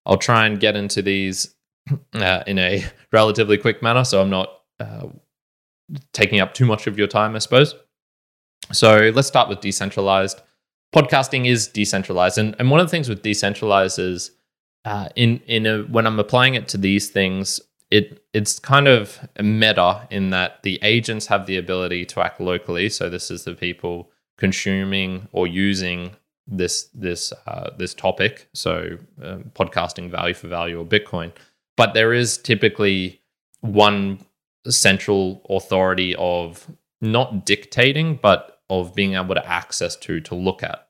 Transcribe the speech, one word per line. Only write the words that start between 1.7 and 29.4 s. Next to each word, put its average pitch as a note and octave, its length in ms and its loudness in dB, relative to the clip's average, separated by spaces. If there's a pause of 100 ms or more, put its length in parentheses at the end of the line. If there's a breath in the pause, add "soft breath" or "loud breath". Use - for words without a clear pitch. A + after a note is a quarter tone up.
<clears throat> - 280 -6
uh, F#2+ 320 0
in G2+ 120 -2
a F#2 280 0 (120)
<laughs> - 140 -20
relatively A2 460 4
quick A2 240 -2
manner, A#2+ 220 2
so G2 180 2
I'm G2 80 2
not, F#2+ 320 -4 (180)
uh, - 280 -12 (1040)
taking G#2 260 2
up F#2+ 140 2
too B2+ 140 2
much G#2+ 200 2
of G#2 120 -6
your G2+ 100 2
time, A2 260 0
I A2 40 -6
suppose. C#3 360 4 (960)
So A2 420 6
let's C3+ 120 2
start A#2+ 220 2
with G2 140 -8
decentralized. G2 800 -2 (520)
Podcasting C3+ 520 2
is A#2+ 200 2
decentralized. F#2+ 720 0
And, G#2+ 220 0
and B2+ 120 2
one D3+ 80 6
of F3+ 80 4
the D#3+ 40 -6
things D#3 180 -4
with G#2 140 -6
decentralized G2+ 760 0
is, F2+ 340 -6 (520)
uh, G#2 320 -8
in, A#2+ 300 2
in A2+ 180 0
a, A2 200 0
when A2+ 220 0
I'm A2 120 -2
applying B2+ 380 2
it - 120 -8
to - 80 -6
these G2 320 0
things, F#2+ 500 -2 (320)
it, - 320 0 (120)
it's G#2+ 240 -2
kind C#3 280 2
of A#2+ 320 4 (220)
meta G#2 680 2
in G2 180 -4
that F#2 340 -4
the F#2+ 200 -4
agents A2 460 0
have G2+ 180 0
the F#2+ 100 -4
ability F2+ 480 -4
to - 160 -6
act F2 180 -4
locally. F2+ 520 -4
So F2+ 180 -6
this F2+ 220 -10
is F2+ 140 -12
the F2 100 -10
people F2 560 -10 (260)
consuming G2 960 -4
or F#2 140 -2
using F2+ 640 -4 (360)
this, - 460 -6
this, F2+ 400 -8 (140)
uh, - 320 -12
this F2+ 160 -8
topic. - 580 -4
So, E2+ 460 -6 (240)
um, F#2 320 -14